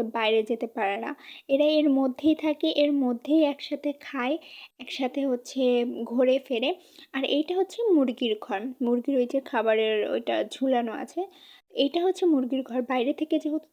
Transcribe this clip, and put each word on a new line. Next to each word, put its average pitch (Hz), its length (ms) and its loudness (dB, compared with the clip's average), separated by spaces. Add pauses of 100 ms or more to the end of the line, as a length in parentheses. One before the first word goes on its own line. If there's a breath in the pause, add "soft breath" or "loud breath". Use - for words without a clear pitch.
(120)
বাইরে 220 320 2
যেতে 233 240 -4
পারে 202 320 -2
না। 226 120 -6 (360 loud breath)
এরা 277 240 4
এর 302 180 4
মধ্যেই 269 460 2
থাকে, 311 400 -2
এর 294 180 2
মধ্যেই 269 520 0
একসাথে 285 440 -4 (120)
খায়, 269 340 -4 (440 loud breath)
একসাথে 262 460 -6
হচ্ছে 254 360 -4 (420)
ঘোরে 254 360 2
ফেরে। 254 300 -2 (440 loud breath)
আর 269 160 -4
এইটা 302 260 0
হচ্ছে 381 240 -2 (100)
মুরগির 254 500 2
ঘর, 202 220 -6 (200)
মুরগির 240 360 0
ওই 247 100 2
যে 269 140 -2
খাবারের 220 540 0 (140)
ওইটা 240 260 -2 (140)
ঝুলানো 240 440 0
আছে, - 280 -8 (520 loud breath)
এইটা 277 280 0
হচ্ছে 359 240 0
মুরগির 269 380 2
ঘর। 254 180 -6
বাইরে 254 320 -2
থেকে 311 260 -2
যেহেতু 302 340 -6